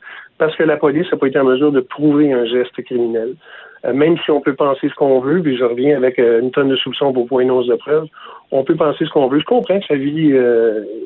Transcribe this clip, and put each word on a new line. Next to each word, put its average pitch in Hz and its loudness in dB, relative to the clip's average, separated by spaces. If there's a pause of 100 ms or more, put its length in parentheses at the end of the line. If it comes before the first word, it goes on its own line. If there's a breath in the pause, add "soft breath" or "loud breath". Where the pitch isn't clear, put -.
(380 loud breath)
parce 156 0
que - -4
la 151 2
police 151 0
n'a 151 -2
pas 139 0
été 135 -2
en 135 2
mesure 135 2
de 135 2
prouver 147 0
un 120 0
geste 123 -4
criminel. 117 -4 (500 loud breath)
Euh, 127 -2
même 147 2
si - -2
on 147 2
peut 143 -2
penser 139 -2
ce 135 -6
qu'on 135 2
veut, 151 0
puis 139 0
je 127 0
reviens 127 2
avec, 127 0
euh, 117 4
une 127 -4
tonne 139 0
de 135 2
soupçons 135 -2
pour 120 -2
point 127 0
une 127 2
once 127 0
de 120 2
preuve, 151 -2 (460 loud breath)
on 135 2
peut 165 0
penser 160 0
ce 151 -6
qu'on 143 2
veut. 139 2
Je 151 -4
comprends 202 0
que - -10
sa 147 -2
vie, 147 0
euh, 117 2 (220)